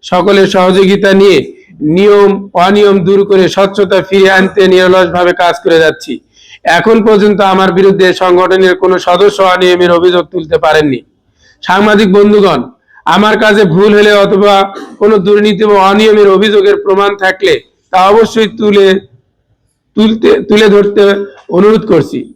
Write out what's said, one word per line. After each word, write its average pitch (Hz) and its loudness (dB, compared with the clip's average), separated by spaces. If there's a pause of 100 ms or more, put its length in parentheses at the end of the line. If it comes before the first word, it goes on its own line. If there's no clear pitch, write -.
সকলের 190 0
সহযোগিতা 190 0
নিয়ে 190 4 (440)
নিয়ম 196 2 (220)
অনিয়ম 196 2
দূর 196 0
করে 190 0
স্বচ্ছতা 196 -2
ফিরিয়ে 190 0
আনতে 190 0
নিরলসভাবে 180 0
কাজ 175 -2
করে 170 0
যাচ্ছি। 151 -2 (500)
এখন 196 0
পর্যন্ত 208 0
আমার 190 0
বিরুদ্ধে 185 0
সংগঠনের 185 0
কোনো 185 -2
সদস্য 196 0
অনিয়মের 180 0
অভিযোগ 175 0
তুলতে 165 -6
পারেননি। 151 -2 (640)
সাংবাদিক 208 0
বন্ধুগণ, 202 2 (440)
আমার 208 0
কাজে 214 2
ভুল 190 2
হলে 208 2
অথবা 202 0 (440)
কোনো 214 0
দুর্নীতি 208 0
বা 208 2 (120)
অনিয়মের 208 2
অভিযোগের 202 2
প্রমাণ 202 -2
থাকলে 190 -2 (400)
তা 185 0 (120)
অবশ্যই 220 0
তুলে, 202 0 (1120)
তুলতে, 220 0 (120)
তুলে 214 0
ধরতে 202 0 (480)
অনুরোধ 208 0
করছি। 151 -2 (160)